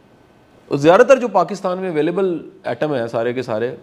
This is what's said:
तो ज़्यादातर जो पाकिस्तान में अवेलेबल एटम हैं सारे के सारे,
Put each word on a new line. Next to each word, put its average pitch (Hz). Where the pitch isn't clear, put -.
तो 143
ज़्यादातर 196
जो 233
पाकिस्तान 185
में 185
अवेलेबल 170
एटम 147
हैं 117
सारे 120
के 127
सारे, 120